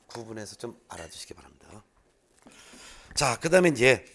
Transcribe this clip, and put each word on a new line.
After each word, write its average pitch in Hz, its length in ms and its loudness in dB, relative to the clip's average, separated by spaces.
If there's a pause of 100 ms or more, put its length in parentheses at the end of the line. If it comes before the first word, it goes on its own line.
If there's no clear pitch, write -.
구분해서 110 480 -14
좀 - 220 -14 (100)
알아두시기 - 460 -18
바랍니다. 76 480 -20 (1300)
자, 127 240 0
그다음에 175 320 4
이제 123 340 4 (100)